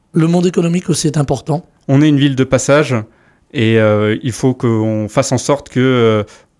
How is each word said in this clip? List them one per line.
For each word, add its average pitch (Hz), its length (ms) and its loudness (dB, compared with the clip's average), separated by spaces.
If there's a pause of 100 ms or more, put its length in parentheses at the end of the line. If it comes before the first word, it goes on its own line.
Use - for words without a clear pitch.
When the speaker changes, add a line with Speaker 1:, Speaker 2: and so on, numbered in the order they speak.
(140)
Speaker 1:
le 165 140 2
monde 175 180 0
économique 170 440 -2
aussi 156 180 -2
est 147 100 -4
important. 143 480 -4 (220)
Speaker 2:
On 139 120 2
est 151 80 4
une 147 120 2
ville 139 160 0
de 131 80 2
passage 135 500 0 (580)
et, 113 280 2
euh, 107 420 2
il 131 100 -6
faut 131 220 0
qu'on 110 560 -2
fasse - 220 -2
en 160 80 0
sorte - 300 -4
que, 131 100 -4
euh, 117 440 2 (360)